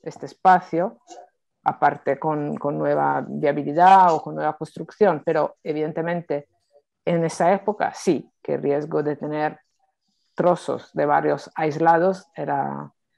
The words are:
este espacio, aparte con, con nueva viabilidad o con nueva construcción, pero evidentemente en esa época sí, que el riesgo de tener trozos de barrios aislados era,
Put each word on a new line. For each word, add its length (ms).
este 220
espacio, 760
aparte 540
con, 380
con 220
nueva 500
viabilidad 880
o 80
con 120
nueva 220
construcción, 680
pero 400
evidentemente 880
en 200
esa 280
época 420
sí, 360
que 120
el 80
riesgo 400
de 140
tener 420
trozos 600
de 100
barrios 500
aislados 800
era, 560